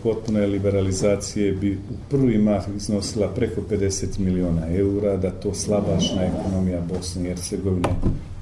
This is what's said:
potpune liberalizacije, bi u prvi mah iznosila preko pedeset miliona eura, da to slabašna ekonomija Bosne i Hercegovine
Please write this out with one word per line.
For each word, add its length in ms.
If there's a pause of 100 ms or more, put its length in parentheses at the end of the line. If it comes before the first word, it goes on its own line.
potpune 440
liberalizacije, 1040
bi 220
u 200 (160)
prvi 280
mah 260 (140)
iznosila 500
preko 340
pedeset 580
miliona 500
eura, 480
da 140
to 220
slabašna 680
ekonomija 580
Bosne 420
i 40
Hercegovine 600 (520)